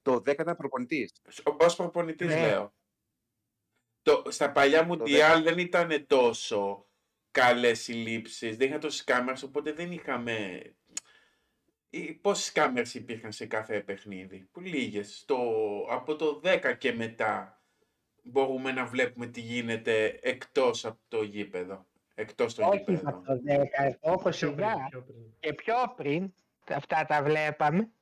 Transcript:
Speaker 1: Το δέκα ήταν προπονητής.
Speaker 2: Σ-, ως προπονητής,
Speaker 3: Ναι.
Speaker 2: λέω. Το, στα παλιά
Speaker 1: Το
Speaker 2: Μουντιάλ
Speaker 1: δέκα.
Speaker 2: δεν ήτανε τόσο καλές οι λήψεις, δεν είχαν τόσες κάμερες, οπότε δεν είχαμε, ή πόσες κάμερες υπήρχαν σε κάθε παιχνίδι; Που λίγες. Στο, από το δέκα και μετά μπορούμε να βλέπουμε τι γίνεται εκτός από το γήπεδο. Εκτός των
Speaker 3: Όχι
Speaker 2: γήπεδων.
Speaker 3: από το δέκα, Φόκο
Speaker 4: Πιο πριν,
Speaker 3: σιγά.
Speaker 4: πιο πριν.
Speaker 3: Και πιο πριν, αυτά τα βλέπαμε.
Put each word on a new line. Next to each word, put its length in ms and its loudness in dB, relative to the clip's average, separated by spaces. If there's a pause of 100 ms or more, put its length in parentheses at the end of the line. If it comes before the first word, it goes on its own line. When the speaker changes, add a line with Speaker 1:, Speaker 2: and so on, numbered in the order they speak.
Speaker 1:
Το 180 2
δέκα 220 0
ήταν 140 -2
προπονητής. 560 -6 (160)
Speaker 2:
Σ-, 200 -6 (140)
ως 140 8
προπονητής, 520 -2
Speaker 3:
Ναι. 200 2
Speaker 2:
λέω. 260 0 (1300)
Το, 260 4
στα 240 -2
παλιά 280 6
Speaker 1:
Το 60 4
Speaker 2:
Μουντιάλ 580 6
Speaker 1:
δέκα. 120 2
Speaker 2:
δεν 100 0
ήτανε 340 0
τόσο 880 2 (460)
καλές 560 4
οι 60 -8
λήψεις, 640 -6
δεν 100 2
είχαν 120 -2
τόσες 240 -6
κάμερες, 400 0
οπότε 300 -6
δεν 180 -8
είχαμε, 720 -6 (1300)
ή 240 -10
πόσες 380 -2
κάμερες 420 2
υπήρχαν 380 -10
σε 140 -10
κάθε 360 -4
παιχνίδι; 680 -12
Που 80 -16
λίγες. 600 -6
Στο, 180 -2 (520)
από 260 -4
το 240 -2
δέκα 340 0
και 200 -2
μετά 680 -4 (640)
μπορούμε 480 0
να 140 -2
βλέπουμε 420 -2
τι 140 -12
γίνεται 800 0
εκτός 640 -2
από 220 -10
το 160 -2
γήπεδο. 640 -8 (280)
Εκτός 380 -4
των 120 0
Speaker 3:
Όχι 120 6
Speaker 2:
γήπεδων. 300 -2
Speaker 3:
από 180 -8
το 180 -2
δέκα, 580 0
Φόκο 280 0
Speaker 4:
Πιο 240 -2
πριν, 140 -2
Speaker 3:
σιγά. 220 -4
Speaker 4:
πιο 120 -12
πριν. 380 -20
Speaker 3:
Και 140 -4
πιο 220 -2 (200)
πριν, 380 -2 (340)
αυτά 380 -2
τα 180 0
βλέπαμε. 680 2 (100)